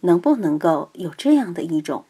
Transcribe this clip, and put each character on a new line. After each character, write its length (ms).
能 180
不 160
能 240
够 320
有 200
这 240
样 180
的 100
一 180
种 280